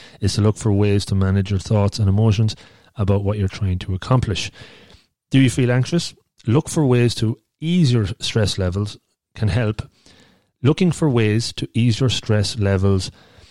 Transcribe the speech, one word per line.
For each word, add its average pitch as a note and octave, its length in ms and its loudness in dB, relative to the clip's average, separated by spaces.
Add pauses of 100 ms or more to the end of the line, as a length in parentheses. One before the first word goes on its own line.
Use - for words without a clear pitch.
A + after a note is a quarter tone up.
(200)
is G2+ 140 -2
to G#2+ 80 -2
look G#2 160 2
for G#2+ 160 0
ways G2+ 320 2
to G2 100 -4
manage F#2+ 340 0
your G2 100 0
thoughts G2+ 400 0
and G2+ 100 2
emotions A2 460 2 (420)
about G2+ 260 0
what G#2 140 -2
you're G2 100 0
trying F#2 320 -4
to F#2+ 140 -6
accomplish. - 580 -2 (800)
Do C#3 100 2
you C3 100 4
feel B2 220 0
anxious? C3 420 -2 (320)
Look C3 220 0
for D#3 180 0
ways A#2+ 300 2
to A2 220 -2 (240)
ease D#3+ 320 2
your G#2+ 140 2 (120)
stress - 380 -2
levels G2 400 -4 (360)
can A2 140 -4
help. G#2+ 340 -2 (800)
Looking D#3+ 300 2
for D#3 180 -2
ways A2+ 440 0
to - 200 -10
ease A#2 280 0
your B2+ 80 2
stress G#2+ 500 -2
levels G2 520 0 (400)